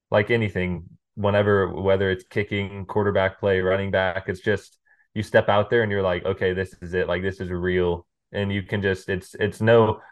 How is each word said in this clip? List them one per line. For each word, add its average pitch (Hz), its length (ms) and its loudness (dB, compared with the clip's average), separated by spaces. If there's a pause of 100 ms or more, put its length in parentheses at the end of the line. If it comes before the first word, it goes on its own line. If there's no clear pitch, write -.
like 107 220 2
anything, 90 540 -2 (280)
whenever, 101 580 2
whether 95 380 0
it's 92 140 -4
kicking, 101 640 -6
quarterback 98 520 0
play, 95 220 2
running 95 300 0
back, 95 380 -2
it's 92 100 -4
just, - 400 -4 (340)
you 107 80 -4
step 107 260 2
out 104 220 2
there 117 140 2
and 104 80 -2
you're 101 100 0
like, 90 240 0
"Okay, 95 280 0
this 92 280 -4
is 87 140 -8
it. 87 120 0
Like, 90 140 -2
this 92 180 -4
is 92 100 -8
real." 90 580 -2 (240)
And 101 200 -4
you 98 120 -4
can 101 180 -4
just, 95 280 -2
it's, 95 260 -6
it's 104 260 -4
no, 113 380 6 (120)